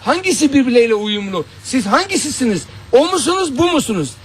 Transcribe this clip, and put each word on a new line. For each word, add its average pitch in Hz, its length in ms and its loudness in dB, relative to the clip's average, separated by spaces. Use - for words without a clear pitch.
Hangisi 320 520 0
birbirleriyle 240 420 4
uyumlu? 208 500 -4
Siz 247 220 -2
hangisisiniz? 262 760 -2
O 269 160 6
musunuz, 339 500 -2
bu 349 140 2
musunuz? 208 380 -2